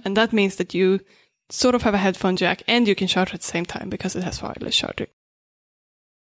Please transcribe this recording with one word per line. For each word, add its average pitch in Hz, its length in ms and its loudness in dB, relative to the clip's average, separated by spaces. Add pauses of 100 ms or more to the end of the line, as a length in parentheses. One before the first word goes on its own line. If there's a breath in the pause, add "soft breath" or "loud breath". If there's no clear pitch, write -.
and 196 120 -2
that 226 160 2
means 196 220 2
that - 180 -4
you 185 260 4 (500 soft breath)
sort 247 260 2
of 240 80 0
have 214 100 2
a 202 60 2
headphone 190 360 2
jack - 320 0
and 233 200 4
you 196 80 4
can 190 120 0
charge 185 260 0
at 185 80 -12
the - 60 -6
same 170 180 -4
time - 240 -10
because 190 260 -6
it 180 80 -4
has - 180 -8
wireless - 340 -6
charging. - 320 -4 (1300)